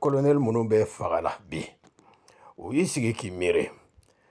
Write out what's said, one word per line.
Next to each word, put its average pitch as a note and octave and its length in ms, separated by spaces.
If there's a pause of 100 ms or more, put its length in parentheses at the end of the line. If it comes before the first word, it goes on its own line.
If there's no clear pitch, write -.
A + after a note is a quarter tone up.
colonel C#3 380
minnu A#2 300
bɛ G#2+ 180
faga E2 340
la D#2+ 120 (160)
bi. D#2 180 (880)
U - 160
y'i D#3+ 140
sigi A#2+ 260
k'i A2 180
miiri. F2+ 380 (640)